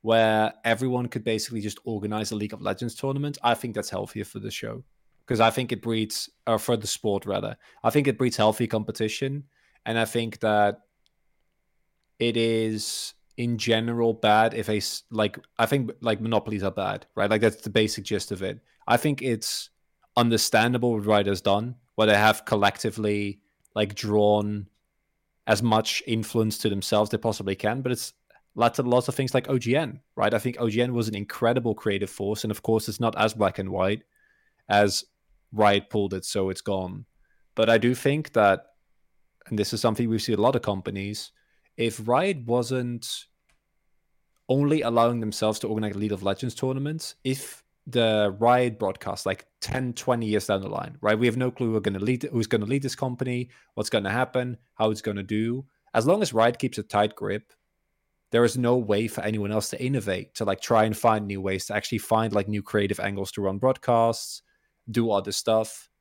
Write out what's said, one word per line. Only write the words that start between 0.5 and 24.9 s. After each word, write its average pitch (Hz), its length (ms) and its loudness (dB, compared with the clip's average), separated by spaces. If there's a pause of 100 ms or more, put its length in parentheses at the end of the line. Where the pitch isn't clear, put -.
everyone 123 440 0
could 113 160 -6
basically 110 380 -4
just 104 220 -8
organize 107 480 -6
a 110 40 -6
League 107 180 -6
of 107 80 -16
Legends 104 340 -4
tournament, 139 480 -4
I 120 100 4
think 110 220 -6
that's 104 140 -6
healthier 104 360 -8
for - 140 -14
the 104 120 -10
show. 117 320 -10 (420)
'Cause 113 140 0
I 113 120 6
think 127 200 -4
it 113 100 -6
breeds, 110 480 -4 (180)
or 113 100 2
for 117 180 0
the 104 120 -6
sport 101 380 -4
rather, 101 320 -4 (260)
I 113 80 4
think 143 160 2
it 113 100 0
breeds 127 200 0
healthy 110 280 4
competition, 113 760 -4 (420)
and 117 140 -2
I 110 60 2
think 117 340 -4
that 104 420 2 (1400)
it 117 180 0
is 113 760 -2 (240)
in 120 200 -2
general 117 560 2
bad 110 400 6
if 113 160 -4
a 107 80 2
s-, - 340 -6
like, 107 260 0 (200)
I 113 80 4
think, 135 260 0 (100)
like, 110 180 0
monopolies 107 440 -2
are 95 80 -2
bad, 98 340 -4 (100)
right? 104 140 0
Like, 107 120 4
that's 113 200 2
the 110 80 -8
basic 107 340 0
gist - 280 -4
of 95 100 -6
it. 98 180 -6 (280)
I 120 100 4
think 143 240 0
it's - 480 -4 (480)
understandable 120 760 2
what 104 120 -4
Riot 104 220 4
has 98 120 0
done, 107 360 0 (200)
where 107 120 4
they 104 100 6
have 107 280 4
collectively, 101 920 0 (360)
like, 104 200 0
drawn 104 720 2 (800)